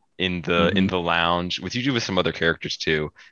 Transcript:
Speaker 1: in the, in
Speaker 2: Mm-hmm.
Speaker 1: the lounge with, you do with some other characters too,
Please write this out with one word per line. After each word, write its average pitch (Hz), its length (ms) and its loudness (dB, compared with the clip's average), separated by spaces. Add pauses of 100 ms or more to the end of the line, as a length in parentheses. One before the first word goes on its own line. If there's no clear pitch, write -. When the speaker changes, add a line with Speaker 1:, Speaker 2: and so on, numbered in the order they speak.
(180)
Speaker 1:
in 90 260 -2
the, 85 260 4
in 90 60 0
Speaker 2:
Mm-hmm. 95 120 4
Speaker 1:
the 92 140 0
lounge 85 580 0
with, 90 160 -6
you 123 80 -4
do 139 100 0
with 117 100 0
some 95 140 -2
other 85 140 2
characters - 460 -2
too, 78 340 -2 (200)